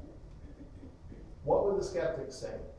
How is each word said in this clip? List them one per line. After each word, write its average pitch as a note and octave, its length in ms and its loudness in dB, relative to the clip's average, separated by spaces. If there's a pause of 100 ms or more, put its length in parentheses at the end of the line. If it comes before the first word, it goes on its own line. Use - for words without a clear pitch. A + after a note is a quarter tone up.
(1400)
what - 200 8
would G4+ 160 6
the - 40 2
skeptic E3 480 2
say? - 220 -4 (240)